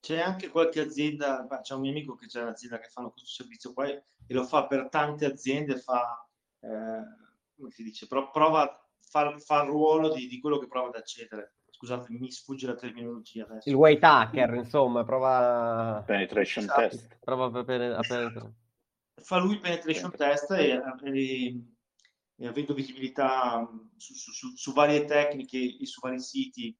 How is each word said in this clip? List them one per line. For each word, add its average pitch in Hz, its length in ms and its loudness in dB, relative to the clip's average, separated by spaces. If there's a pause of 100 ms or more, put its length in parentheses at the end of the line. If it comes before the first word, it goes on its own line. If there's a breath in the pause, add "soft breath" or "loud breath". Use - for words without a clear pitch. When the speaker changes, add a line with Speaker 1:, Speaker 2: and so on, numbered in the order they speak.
Speaker 1:
C'è 160 200 -4
anche 185 280 -4
qualche 165 320 2
azienda, 143 680 -2
ma 131 100 -8
c'è 139 140 -12
un 135 60 -6
mio 135 100 -2
amico 139 240 -8
che 117 120 -20
c'è 120 140 -10
un'azienda 117 380 -10
che 117 100 -16
fanno 120 220 -12
questo - 180 -20
servizio 120 440 -16
qua 135 140 -4
e, 143 180 -8 (200)
e 123 100 -12
lo 127 100 0
fa 139 240 2
per 131 200 -2
tante 147 380 -2
aziende, 139 520 -2
fa... 123 460 -4 (360)
Eh, 113 80 -16 (880)
come 131 140 -16
si 113 120 -20
dice, 110 240 -14
pro-, 135 240 -4
prova, 156 580 2 (120)
fa, 147 380 -2
fa 147 240 2
il 139 60 -2
ruolo 156 440 4
di, 127 160 -6
di 123 120 -12
quello 147 180 0
che 127 100 -8
prova 127 200 -4
ad 113 60 -12
accedere. 110 600 -14 (160)
Scusate, 123 400 -10
mi 123 200 -10
sfugge 131 380 -10
la 120 60 -4
terminologia 117 680 -12
adesso. 110 240 -12
Speaker 2:
Il 143 60 0
white 151 320 10
hacker, 123 480 8
insomma, 120 500 2
prova 120 1000 2
Speaker 3:
Penetration 101 580 0
Speaker 1:
Esatto. 101 160 2
Speaker 3:
test. - 400 -2
Speaker 2:
prova 127 260 -2
a 120 180 -4
pene-, 123 220 -2
a 120 120 -2
Speaker 1:
Esatto. 117 160 -2
Speaker 2:
penetrare. 117 380 -6 (640)
Speaker 1:
Fa - 220 -2
lui 196 200 2
penetration 170 520 -2
Speaker 3:
Penetration. 147 760 2
Speaker 1:
test 131 160 -14
e, 139 60 -6
e, 131 500 -2 (760)
e 123 100 -12
avendo 143 280 -4
visibilità 131 960 -2 (280)
su, - 180 -20
su, - 160 -16
su, 127 240 -12
su - 180 -10
varie 147 320 4
tecniche 147 540 0
e 127 260 -4
su - 160 -14
vari 127 200 -6
siti 131 600 -8